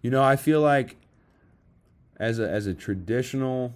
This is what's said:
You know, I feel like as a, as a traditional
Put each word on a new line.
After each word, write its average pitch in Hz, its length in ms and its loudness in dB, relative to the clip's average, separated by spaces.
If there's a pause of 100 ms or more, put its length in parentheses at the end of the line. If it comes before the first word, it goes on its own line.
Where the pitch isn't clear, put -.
You 123 100 -4
know, 131 120 4
I 135 120 6
feel 151 260 2
like 143 360 2 (1200)
as 113 220 -2
a, 104 100 -2
as 104 180 -2
a 92 60 -2
traditional 123 1040 -4